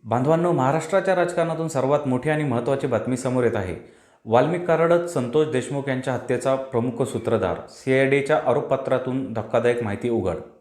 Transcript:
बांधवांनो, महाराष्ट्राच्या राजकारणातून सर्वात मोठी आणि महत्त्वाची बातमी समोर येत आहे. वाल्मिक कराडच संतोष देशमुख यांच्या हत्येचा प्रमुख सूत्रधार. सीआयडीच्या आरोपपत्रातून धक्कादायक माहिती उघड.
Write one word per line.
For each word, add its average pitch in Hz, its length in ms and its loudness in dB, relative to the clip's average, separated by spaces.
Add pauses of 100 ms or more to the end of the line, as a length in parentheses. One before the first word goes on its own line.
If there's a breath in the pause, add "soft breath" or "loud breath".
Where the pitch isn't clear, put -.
बांधवांनो, 151 480 2
महाराष्ट्राच्या 160 600 2
राजकारणातून 165 540 -2
सर्वात 139 400 0
मोठी 127 220 0
आणि 151 140 0
महत्त्वाची 135 420 0
बातमी 127 300 0
समोर 127 280 0
येत 110 120 2
आहे. 92 200 -4 (480 loud breath)
वाल्मिक 143 400 2
कराडच 170 480 2
संतोष 143 340 2
देशमुख 131 420 -4
यांच्या 127 260 -2
हत्येचा 127 400 0
प्रमुख 131 480 -2
सूत्रधार. 110 540 0 (120)
सीआयडीच्या 135 760 2
आरोपपत्रातून 131 880 0
धक्कादायक 117 500 0
माहिती 104 260 -4
उघड. 95 280 0 (240)